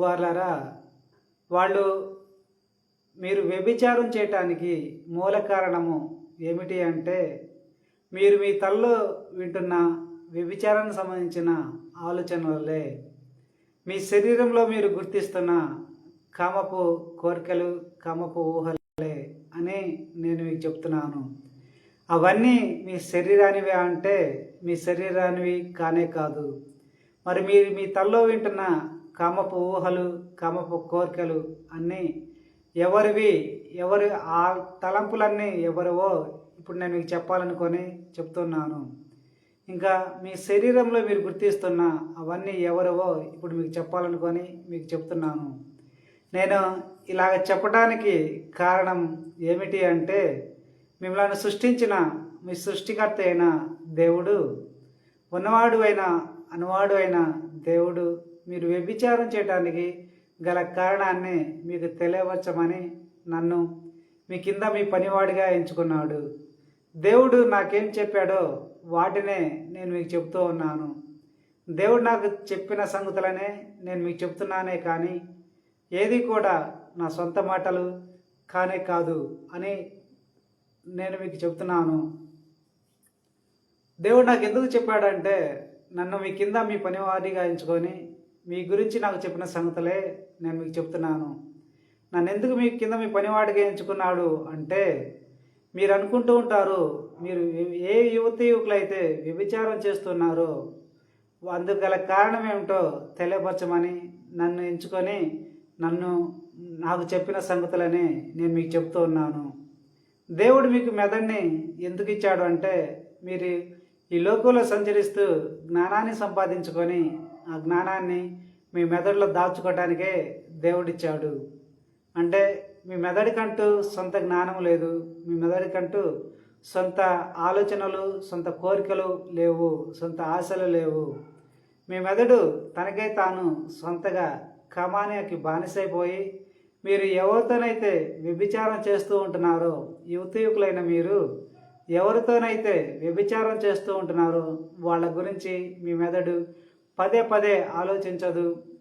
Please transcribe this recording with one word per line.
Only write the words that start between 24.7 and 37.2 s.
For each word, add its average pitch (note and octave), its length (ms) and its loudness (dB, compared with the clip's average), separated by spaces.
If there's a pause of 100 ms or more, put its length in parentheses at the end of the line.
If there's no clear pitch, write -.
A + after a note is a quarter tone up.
శరీరానివి F3+ 680 0 (180)
కానే E3 340 0 (100)
కాదు. D3+ 300 -4 (800)
మరి F3+ 260 0
మీరు G3+ 260 10
మీ G3 80 -4 (140)
తలలో G#3+ 320 6
వింటున్న G#3 320 0 (580)
కామపు F3+ 480 0
ఊహలు, F3+ 380 0 (340)
కామపు E3 480 -4
కోరికలు E3+ 500 -2 (380)
అన్నీ F3 260 -4 (720)
ఎవరివి, G#3 580 4 (520)
ఎవరి, G3+ 240 4 (320)
ఆ - 20 4 (400)
తలంపులన్నీ G#3 680 0 (200)
ఎవరివో F3 400 0 (480)
ఇప్పుడు F3 200 -12
నేను F3 180 -4
మీకు E3 180 -4
చెప్పాలనుకొని F3 720 -2 (260)